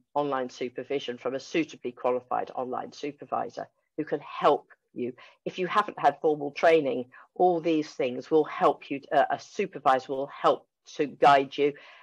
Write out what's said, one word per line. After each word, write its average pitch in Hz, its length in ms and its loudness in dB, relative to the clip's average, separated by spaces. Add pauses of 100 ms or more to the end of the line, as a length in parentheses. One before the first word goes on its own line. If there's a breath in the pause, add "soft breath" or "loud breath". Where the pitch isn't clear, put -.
(160)
online 135 340 -2
supervision 127 680 -8
from 127 180 -6
a 135 40 -6
suitably 147 540 -6
qualified 120 640 -4
online 123 360 -8
supervisor - 760 -10 (260)
who 151 80 -4
can 151 160 -6
help - 480 0 (260)
you. 123 200 -8 (320 loud breath)
If - 120 -10
you 180 100 -2
haven't 208 300 -2
had 143 240 2
formal 147 300 0
training, 139 540 2 (300 loud breath)
all 180 260 4
these 156 300 0
things 127 380 -4
will 156 140 6
help - 480 0
you, 139 80 -6 (140)
uh, 139 180 6
a 143 80 -2
supervisor - 720 -2
will 135 160 -4
help - 400 0 (280)
to 151 100 -2
guide 139 520 4
you 143 140 2 (320 loud breath)